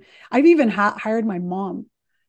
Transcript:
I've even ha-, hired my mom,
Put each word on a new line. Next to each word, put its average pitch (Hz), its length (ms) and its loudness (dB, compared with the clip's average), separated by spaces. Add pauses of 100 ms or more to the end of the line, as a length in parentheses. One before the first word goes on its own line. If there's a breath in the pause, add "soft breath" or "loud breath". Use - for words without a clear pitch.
(300 loud breath)
I've 277 160 2
even 302 240 6
ha-, 202 280 -2
hired 220 280 -4
my 190 120 -4
mom, 180 480 -8 (420)